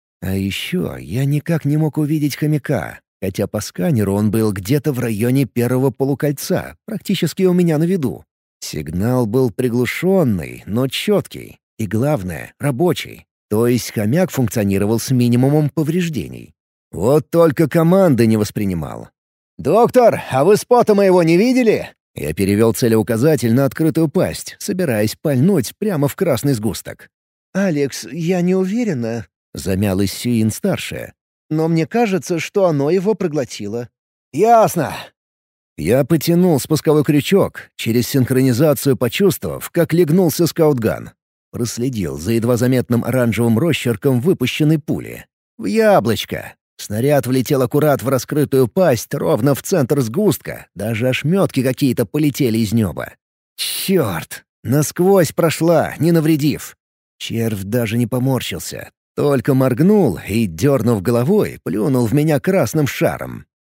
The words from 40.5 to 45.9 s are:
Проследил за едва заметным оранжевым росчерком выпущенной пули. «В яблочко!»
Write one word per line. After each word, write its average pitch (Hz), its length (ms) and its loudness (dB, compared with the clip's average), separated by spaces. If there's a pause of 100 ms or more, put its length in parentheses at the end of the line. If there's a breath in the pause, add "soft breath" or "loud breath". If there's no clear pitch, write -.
Проследил 113 640 -4
за 80 160 -4
едва 117 240 0
заметным 120 480 0
оранжевым 117 540 0
росчерком 127 640 0
выпущенной 151 580 0
пули. 58 480 -8 (320)
«В - 80 -8
яблочко!» 196 880 0 (260)